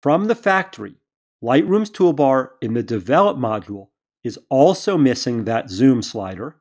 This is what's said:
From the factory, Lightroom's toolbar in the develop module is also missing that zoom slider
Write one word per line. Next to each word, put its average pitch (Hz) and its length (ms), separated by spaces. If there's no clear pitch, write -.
From 165 240
the 226 80
factory, 190 600
Lightroom's 175 480
toolbar 135 600
in 113 120
the 117 80
develop 120 560
module 104 520
is 117 160
also 180 480
missing 123 460
that 113 260
zoom 120 320
slider 101 600